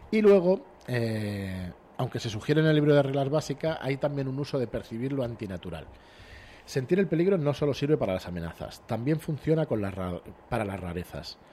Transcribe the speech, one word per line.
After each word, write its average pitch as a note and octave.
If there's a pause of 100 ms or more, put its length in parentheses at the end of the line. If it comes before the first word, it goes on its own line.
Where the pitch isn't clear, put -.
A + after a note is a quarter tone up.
(100)
Y G#3+
luego, G3 (220)
eh, G#2 (240)
aunque A#2+
se A#2
sugiere D3
en D#3
el D#3
libro D3
de C#3+
reglas C3+
básicas, D3+
hay C#3
también C#3
un C3
uso C#3+
de B2
percibir A#2
lo C3+
antinatural. F#2 (800)
Sentir C3+
el G3+
peligro F3
no C#3+
solo D3
sirve C#3+
para A2+
las F#2
amenazas, E2
también B2+
funciona D#3
con A2
las G2
ra-, F2+ (280)
para A2
las G2
rarezas. F2 (140)